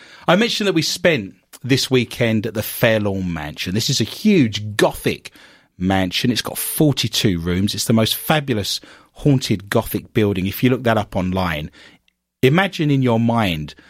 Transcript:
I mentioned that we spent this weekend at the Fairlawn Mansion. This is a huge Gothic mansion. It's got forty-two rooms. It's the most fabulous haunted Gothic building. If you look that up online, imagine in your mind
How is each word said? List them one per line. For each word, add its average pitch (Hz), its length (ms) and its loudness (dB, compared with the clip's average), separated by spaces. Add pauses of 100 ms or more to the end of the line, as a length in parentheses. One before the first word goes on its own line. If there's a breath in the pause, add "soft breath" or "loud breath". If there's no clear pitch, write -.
(280 loud breath)
I 165 80 6
mentioned 214 320 0
that 185 60 2
we 165 80 2
spent 135 540 0 (280)
this 127 280 0
weekend 113 540 2
at 90 80 -8
the 104 100 -4
Fairlawn 101 720 0
Mansion. 76 400 -8
This 113 160 -2
is 135 100 -2
a 120 60 0
huge 107 720 0
Gothic - 540 -2 (460 soft breath)
mansion. 95 540 0
It's 107 100 -2
got - 160 -8
forty-two 120 800 0
rooms. 90 360 0
It's 101 100 -4
the 123 80 2
most 110 220 2
fabulous 135 640 -2 (340 loud breath)
haunted 120 560 0
Gothic - 440 -4
building. 101 340 2
If - 160 -4
you 127 60 4
look 127 140 0
that 113 140 2
up 104 200 -4
online, 90 520 -2 (720 soft breath)
imagine 165 500 2
in 135 100 4
your 117 180 2
mind 107 560 0 (140 soft breath)